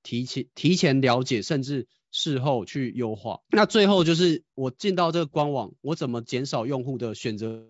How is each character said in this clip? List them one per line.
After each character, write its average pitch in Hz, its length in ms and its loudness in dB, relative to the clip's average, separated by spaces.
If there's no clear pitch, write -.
提 120 220 -4
前， 127 220 -6
提 175 220 4
前 139 240 4
了 127 200 4
解， 123 200 -2
甚 139 200 -2
至 131 240 -6
事 143 280 -2
后 127 240 0
去 127 280 -6
优 117 220 -4
化。 107 360 -10
那 214 160 6
最 208 200 4
后 190 200 6
就 165 100 4
是 165 300 2
我 131 160 -4
进 190 240 -2
到 170 160 2
这 170 80 0
个 160 60 0
官 147 260 -2
网， 120 300 -6
我 151 140 -4
怎 143 140 -6
么 120 120 -4
减 127 240 -4
少 127 200 -4
用 131 200 -4
户 131 120 -6
的 117 160 -6
选 110 240 -6
择 113 320 -8